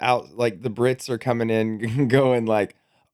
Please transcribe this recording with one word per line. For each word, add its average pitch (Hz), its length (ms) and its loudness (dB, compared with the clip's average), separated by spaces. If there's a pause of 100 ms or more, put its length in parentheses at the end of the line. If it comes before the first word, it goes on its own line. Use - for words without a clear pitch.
out, 117 360 0
like, 113 240 -2
the 127 80 -6
Brits 120 400 -2
are 117 80 -4
coming 117 320 -2
in 110 580 -2
<laughs> - 20 -2
going 127 360 4
like, 107 300 0 (380)